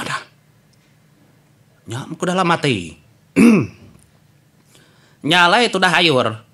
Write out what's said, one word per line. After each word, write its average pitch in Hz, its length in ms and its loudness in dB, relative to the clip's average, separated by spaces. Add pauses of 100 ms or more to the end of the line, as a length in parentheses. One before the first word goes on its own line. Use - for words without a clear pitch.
ada? - 160 -10 (1700)
Nya 123 180 -10
muku 160 160 -12
dah 180 220 -2
mati. 127 480 -2 (400)
<clears throat> 190 500 2 (1400)
Nyalai 180 440 2
tu 190 100 -4
dah 180 100 0
hayur. 127 600 0